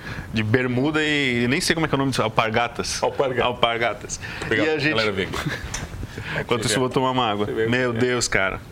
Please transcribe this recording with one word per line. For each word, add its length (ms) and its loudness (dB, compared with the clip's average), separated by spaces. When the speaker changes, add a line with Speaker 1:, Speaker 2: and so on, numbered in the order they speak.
Speaker 1:
de 120 0
bermuda 600 2
e, 400 2
e 60 4
nem 100 2
sei 140 2
como 120 2
é 40 -2
que 60 2
é 20 2
o 20 2
nome 120 0
disso, 100 2
alpargatas. 840 0
Speaker 2:
Alpargatas. 420 0
Speaker 1:
Alpargatas. 760 0
Speaker 2:
Legal, 200 0
Speaker 1:
E 20 2
a 80 0
gente 140 0
Speaker 2:
galera 200 2
vem 140 -2
aqui. 240 -6
Speaker 1:
Enquanto 220 0
Speaker 2:
Você 40 0
Speaker 1:
isso, 60 4
eu 20 4
Speaker 2:
quer? 40 2
Speaker 1:
vou 100 2
tomar 220 2
uma 180 2
água. 160 0
Speaker 2:
Você 80 -2
vê? 140 0
Speaker 1:
Meu 240 2
Speaker 2:
É. 20 -4
Speaker 1:
Deus, 340 0
cara. 320 0